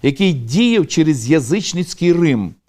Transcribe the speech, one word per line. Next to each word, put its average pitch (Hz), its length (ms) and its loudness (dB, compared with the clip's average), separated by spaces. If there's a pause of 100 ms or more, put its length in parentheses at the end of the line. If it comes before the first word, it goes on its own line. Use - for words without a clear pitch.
який 165 300 0
діяв 165 540 0
через 147 420 0
язичницький 170 840 0
Рим. 135 400 0 (160)